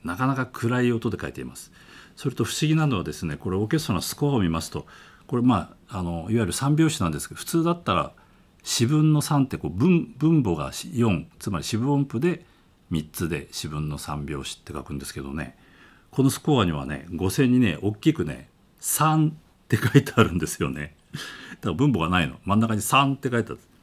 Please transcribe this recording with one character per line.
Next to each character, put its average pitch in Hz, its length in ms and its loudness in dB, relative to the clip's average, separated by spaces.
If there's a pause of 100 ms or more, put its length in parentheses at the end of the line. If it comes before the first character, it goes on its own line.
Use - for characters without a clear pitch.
な 85 120 -6
か 131 100 -2
な 135 80 0
か 127 120 -4
暗 123 360 -2
い 120 100 2
音 113 180 -2
で 101 100 -4
書 73 80 -8
い - 40 -12
て - 80 -12
い 64 40 -10
ま 60 120 -14
す。 - 160 -20 (440)
そ - 120 -6
れ 127 60 -4
と 120 100 0
不 - 160 -6
思 151 80 2
議 156 60 4
な 156 120 4
の 123 120 0
は 82 60 -4
で 73 80 -6
す - 140 -6
ね、 76 100 -4
こ - 140 -6
れ 92 60 0
オ 104 80 0
ー - 40 -2
ケ 160 100 0
ス 151 80 -6
ト - 60 0
ラ 80 40 2
の 80 60 -2
ス - 120 -6
コ 143 160 0
ア 139 40 2
を 117 60 4
見 90 80 4
ま 82 120 0
す - 100 -8
と、 76 160 -8 (400)
こ - 100 -4
れ、 120 60 0
ま 120 320 2 (140)
あ、 98 100 -8
あ 90 40 -2
の、 85 280 -4
い 110 40 2
わ 117 60 4
ゆ 104 60 2
る 87 60 -2
三 143 240 0
拍 160 140 4
子 - 100 -4
な 87 80 2
ん 80 40 -2
で 71 80 -6
す - 80 -10
け - 60 -16
ど、 - 40 -14
普 - 80 -12
通 165 180 0
だ 170 80 2
っ 170 100 -8
た 98 120 0
ら 76 180 0 (500)
四 - 240 0
分 151 260 4
の 147 80 4
三 139 240 2
っ - 40 -2
て - 80 -6
こ 78 120 -4
う、 - 20 -8
分、 160 480 2
分 156 240 4
母 92 120 2
が 73 180 -4 (200)
四、 107 340 2 (120)
つ - 120 -8
ま 110 80 -2
り - 60 -8
四 110 140 -4
分 131 140 0
音 139 120 2
符 117 160 -4
で 165 240 0 (460)
三 78 200 -2
つ - 180 -4
で - 240 -6
四 - 160 -8
分 76 200 -4
の 73 100 -6
三 73 280 -8
拍 69 180 -8
子 - 140 -12
っ - 40 -20
て - 100 -16
書 73 100 -10
く 69 100 -14
ん 71 60 -6
で 67 80 -12
す - 80 -14
け 69 80 -10
ど 69 100 -10
ね、 71 240 -8 (540)
こ - 120 0
の 131 80 4
ス - 80 -4
コ 143 220 2
ア 98 40 6
に 85 80 2
は 69 140 -4
ね、 71 280 -8
五 90 160 0
線 127 220 4
に 127 80 6
ね、 90 220 2
大 104 120 0
き 156 180 2
く 90 120 -2
ね、 73 260 -8 (300)
三 156 480 2
っ 156 40 -4 (360)
て 117 80 2
書 113 220 4
い 117 60 4
て - 120 -10
あ 113 80 8
る 80 80 -2
ん 87 60 0
で 78 80 -2
す - 160 -6
よ 71 80 -2
ね。 73 260 -10 (160)
だ - 60 -12
か - 500 -12
ら 87 40 0
分 127 200 2
母 92 80 2
が 80 80 0
な 90 140 2
い 71 60 0
の。 64 160 -12
真 98 120 2
ん 110 40 6
中 113 140 2
に 101 80 -2
三 139 320 4
っ - 20 -6
て 131 140 -4
書 120 80 0
い 110 60 2
て - 80 -10
あ - 20 -12
る。 - 60 -16 (220)